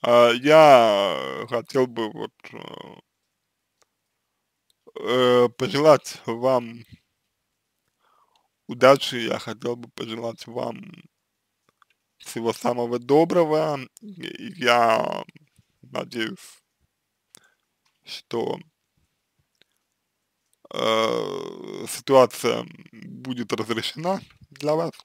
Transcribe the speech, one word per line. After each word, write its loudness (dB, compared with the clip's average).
А, 6
я 6
хотел -2
бы -8
вот, -12
э, -18
э, 4
пожелать 2
вам -4
удачи, 4
я -6
хотел -10
бы -20
пожелать -12
вам -12
всего -6
самого -4
доброго. 2
И -16
я 2
надеюсь, -10
что, -8
э, -4
ситуация 2
будет -12
разрешена -6
для -4
вас -4